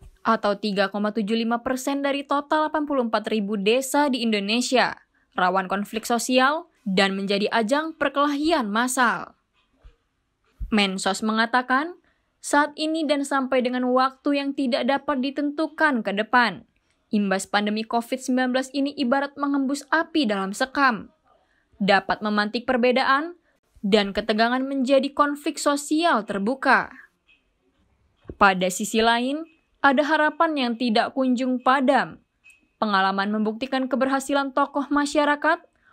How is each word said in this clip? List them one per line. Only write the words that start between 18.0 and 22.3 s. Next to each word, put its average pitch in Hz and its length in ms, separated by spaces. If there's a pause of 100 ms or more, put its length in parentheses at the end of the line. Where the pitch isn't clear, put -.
sembilan 254 320
belas 262 240
ini 285 240
ibarat 277 400
menghembus 277 560
api 320 320
dalam 196 320
sekam, 262 560 (640)
dapat 196 480
memantik 214 400